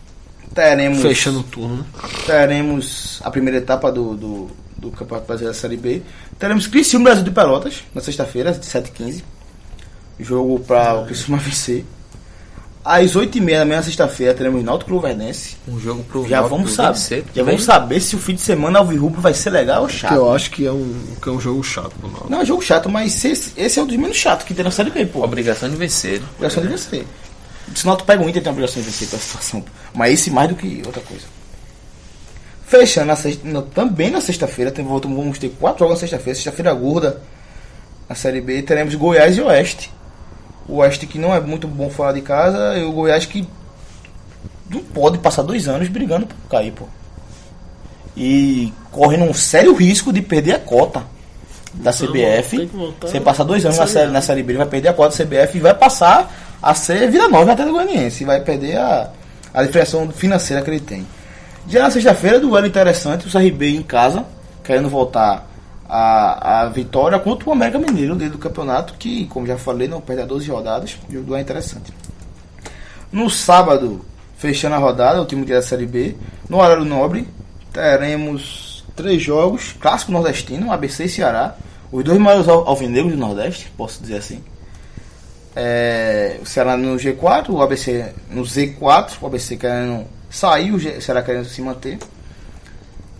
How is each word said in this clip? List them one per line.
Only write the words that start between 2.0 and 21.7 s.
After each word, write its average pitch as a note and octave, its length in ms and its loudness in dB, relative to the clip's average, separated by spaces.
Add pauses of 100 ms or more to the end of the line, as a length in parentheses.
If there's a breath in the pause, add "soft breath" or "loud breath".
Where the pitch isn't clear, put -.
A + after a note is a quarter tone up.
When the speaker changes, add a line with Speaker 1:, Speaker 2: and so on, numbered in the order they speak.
Speaker 1:
teremos D3 1000 0
a A#2 80 -6
primeira C3 260 0
etapa C3 320 0
do, A#2+ 260 -4
do, G#2 320 -10 (300)
do A2+ 140 -12
Campeonato - 360 -12
Brasileiro A2+ 280 -6
da - 60 -14
Série A#2 160 -6
B. A2 240 -4 (360 loud breath)
Teremos G#3 300 0
Criciúma B3 380 4
Brasil G#3+ 180 6
de F#3 80 -2
Pelotas, D3 520 2 (120)
na C3 60 -6
sexta-feira, C#3 480 -4
às E3+ 160 -2
sete B2 220 -6
e - 40 -18
quinze. C3+ 320 -12 (960 soft breath)
Jogo B2+ 400 -2
pra A#2+ 360 2
o A2+ 100 -4
Criciúma C3 320 -4
vencer. C#3 480 -4 (1000 loud breath)
Às F3+ 320 4
oito A#3+ 220 0
e A3 40 0
meia D#3+ 180 2
da D3+ 60 2
manhã, D3+ 160 0
sexta-feira, C#3 520 0
teremos C3 300 -2
Náutico D3 280 -4
Luverdense. C3 640 -6 (120)
Speaker 3:
Um A#2+ 120 -8
jogo A#2 240 -6
pro B2+ 240 -6
Speaker 1:
Já B2+ 100 0
Speaker 3:
Náutico B2 200 2
Speaker 1:
vamos F#3 160 -2
saber, F3+ 200 2
Speaker 3:
vencer - 400 -6
Speaker 1:
já B2+ 100 0
vamos G3+ 220 2
Speaker 3:
também. A3 160 6
Speaker 1:
saber D#3+ 200 -2
se G#3+ 140 -2
o - 40 -4
fim - 140 -4
de F3+ 80 -6
semana E3+ 380 2
Alvirrubro D#3+ 420 0
vai E3+ 140 4
ser - 160 -4
legal D#3+ 320 2
ou C#4+ 40 0
Speaker 2:
Que - 60 -8
Speaker 1:
chato. E3+ 220 -2
Speaker 2:
eu B2 180 4
acho C#3+ 160 -2
que C#3 160 -4
é C3 60 -2
um, B2+ 280 -6 (220)
que - 80 -8
é - 20 -4
um B2+ 80 -4
jogo B2+ 240 -4
chato F2 280 -8